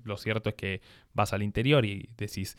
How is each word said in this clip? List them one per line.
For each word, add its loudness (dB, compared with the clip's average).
lo -4
cierto -2
es -12
que -4
vas 2
al 0
interior 4
y -6
decís, -6